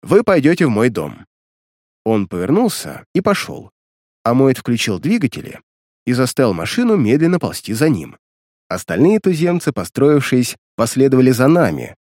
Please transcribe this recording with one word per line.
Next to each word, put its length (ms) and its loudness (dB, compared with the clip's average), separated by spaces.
Вы 220 2
пойдёте 420 2
в 40 2
мой 180 2
дом». 380 -8
Он 220 0
повернулся 760 -4
и 60 0
пошёл, 500 -4
а 80 0
Мойт 260 2
включил 400 -4
двигатели 640 -4
и 80 -2
заставил 400 0
машину 420 -2
медленно 420 2
ползти 360 -8
за 160 0
ним. 260 -6
Остальные 520 0
туземцы, 520 -2
построившись, 840 0
последовали 580 2
за 160 2
нами. 460 0